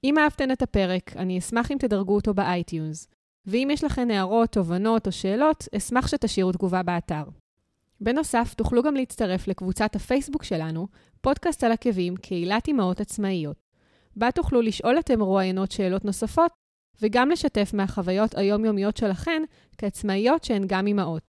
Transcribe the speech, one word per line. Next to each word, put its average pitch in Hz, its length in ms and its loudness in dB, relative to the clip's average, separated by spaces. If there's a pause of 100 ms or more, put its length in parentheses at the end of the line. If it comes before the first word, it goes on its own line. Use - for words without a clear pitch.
אם 285 140 4
אהבתן 294 320 2
את 262 120 0
הפרק, 185 540 -2
אני 185 220 -2
אשמח 233 340 -2
אם 277 80 -2
תדרגו 202 340 0
אותו 202 200 2
באייטיונס. 170 720 -2 (380)
ואם 240 260 0
יש 294 120 -2
לכן 254 260 0
הערות, 214 420 2
תובנות 202 540 2
או 196 60 -2
שאלות, 262 640 0
אשמח 240 320 0
שתשאירו 196 440 0
תגובה 185 300 0
באתר. 175 400 -4 (760)
בנוסף, 240 560 0
תוכלו 240 260 2
גם 294 120 2
להצטרף 220 540 -2
לקבוצת 190 480 -2
הפייסבוק 277 480 -2
שלנו, 160 440 -4 (320)
פודקאסט 285 440 0
על 226 80 4
עקבים, 185 440 0
קהילת 185 520 -2
אמהות 202 320 0
עצמאיות. 190 560 -4 (600)
בה 226 140 2
תוכלו 262 320 2
לשאול 226 360 2
את 330 120 -2
המרואיינות 190 640 2
שאלות 190 320 -2
נוספות, 226 480 0 (500)
וגם 247 280 4
לשתף 269 440 0
מהחוויות 196 640 0
היומיומיות 208 580 0
שלכן 233 460 -2 (360)
כעצמאיות 214 680 0
שהן 202 220 0
גם 190 200 0
אמהות. 185 440 0